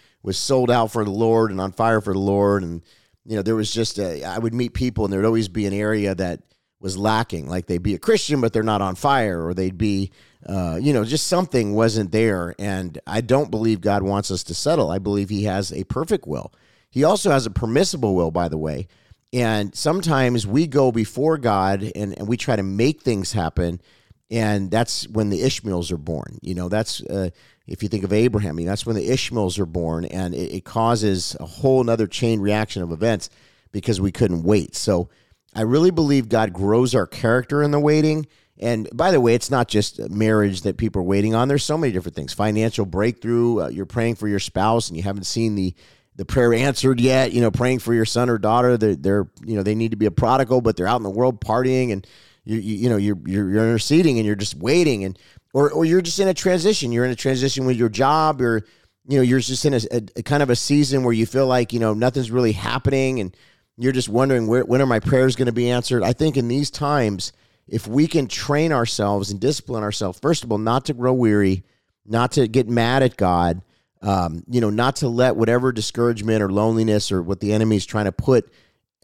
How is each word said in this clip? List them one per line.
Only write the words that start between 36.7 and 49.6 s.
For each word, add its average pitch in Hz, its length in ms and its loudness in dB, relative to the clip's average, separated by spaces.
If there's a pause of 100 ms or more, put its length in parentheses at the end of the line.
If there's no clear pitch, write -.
our 101 120 2
character 123 560 0
in 147 80 2
the 147 100 2
waiting. 151 460 2 (320)
And 113 340 -2
by 170 200 2
the 151 80 4
way, 117 140 6
it's - 160 -2
not 123 180 2
just - 300 0 (120)
marriage 104 520 2
that 101 140 -2
people 104 240 -2
are 90 40 -2
waiting 101 300 2
on. 120 140 2
There's 139 160 0
so 151 140 -2
many 143 140 0
different 90 240 -6
things. 69 160 -8
Financial 107 520 0
breakthrough, 117 800 0
uh, 71 60 -4
you're 82 180 -8
praying 113 300 -2
for 107 120 -4
your 101 120 0
spouse 110 480 0
and 85 80 -10
you 82 80 -6
haven't 98 200 -6
seen 113 300 -2
the, 92 200 -2 (420)
the - 80 -10
prayer 120 280 2
answered 127 480 2
yet, 131 320 2
you 117 80 2
know, 117 100 4
praying 123 280 0
for 117 160 -2
your 113 100 2
son 120 240 0
or 117 80 2
daughter. 120 400 4
They're, 107 200 2
they're, 98 320 0 (160)
you 113 120 -4
know, 98 60 0